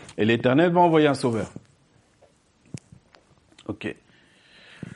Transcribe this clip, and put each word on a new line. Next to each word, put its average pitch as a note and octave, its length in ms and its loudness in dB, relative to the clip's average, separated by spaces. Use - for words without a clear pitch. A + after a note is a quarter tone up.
et G#2 80 0
l'Éternel B2 460 2
va F3 100 2
envoyer D#3+ 260 4
un C#3+ 60 2
sauveur. A#2 380 -4
Ok. - 280 -12